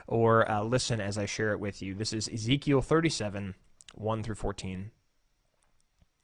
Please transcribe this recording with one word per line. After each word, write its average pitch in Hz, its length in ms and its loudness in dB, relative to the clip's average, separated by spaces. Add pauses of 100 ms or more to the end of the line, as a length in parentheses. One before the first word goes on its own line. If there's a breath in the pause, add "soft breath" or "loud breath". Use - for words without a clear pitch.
or, 113 420 6
uh, 104 140 0
listen 117 380 0
as 101 180 -4
I 101 80 -2
share 110 240 -2
it 98 80 0
with 98 240 -6
you. 95 120 -6
This 104 180 -4
is 110 160 -4
Ezekiel 131 520 2
thirty-seven, 104 760 0 (400)
one 110 280 -2
through 104 140 -6
fourteen. 98 560 -6 (1300)